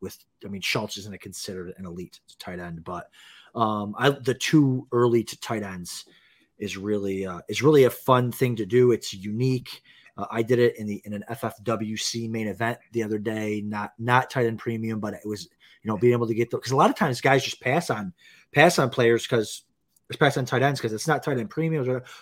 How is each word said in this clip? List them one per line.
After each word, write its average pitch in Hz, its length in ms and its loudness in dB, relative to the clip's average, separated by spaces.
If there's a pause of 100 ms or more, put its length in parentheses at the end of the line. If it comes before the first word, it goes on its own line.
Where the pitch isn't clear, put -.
with, 92 160 -12 (260)
I - 40 -12
mean, 98 140 -10
Schultz - 360 -4
isn't 98 240 -14
considered 92 560 -12
an 95 80 -14
elite 87 340 -14 (200)
tight 90 200 -12
end, 85 240 -12
but, 87 240 -12 (460)
um, 104 460 -2
I, 131 100 4
the 135 240 0
two 135 580 4
early 120 340 4
to - 140 -14
tight 110 220 -6
ends 92 440 -10 (520)
is 95 180 -6
really, 98 480 -2
uh, 90 240 -8
is 107 140 -4
really 143 220 8
a 120 80 6
fun 123 400 2
thing 123 240 -2
to 107 100 -4
do. 123 260 4
It's - 220 -2
unique. 117 680 -4 (340)
Uh, 101 140 -8
I 117 100 -2
did 117 160 2
it 120 220 4
in 107 80 -8
the, 104 180 -6
in 104 80 -10
an 101 160 -8
F 113 140 -10
F 107 200 -8
W 110 320 -2
C 117 320 -6
main 113 200 -4
event 113 320 -4 (140)
the 117 100 0
other 107 160 -2
day, 107 420 -4
not, 104 380 -6
not 123 320 2
tight 123 160 0
end 113 100 -4
premium, 113 420 -4
but 101 140 -6
it - 100 -14
was, 104 200 -8 (400)
you 104 40 -8
know, 107 100 -2
being 120 160 6
able 120 140 0
to 113 60 0
get 113 160 0
the, 120 80 -4
'cause 117 140 -4
a 135 40 2
lot 165 140 6
of 277 60 -2
times 139 260 0
guys 135 220 4
just - 180 -8
pass 147 300 -2
on, 104 200 -4 (400)
pass 170 280 6
on 135 100 4
players 117 380 2
'cause, 113 360 -2 (560)
pass 143 180 4
on 131 80 -2
tight 123 160 0
ends 139 180 2
'cause 110 140 -4
it's 110 140 -6
not 147 160 2
tight 135 160 -2
end 107 100 -6
premiums. 156 380 -2
Or, 127 160 -2 (180)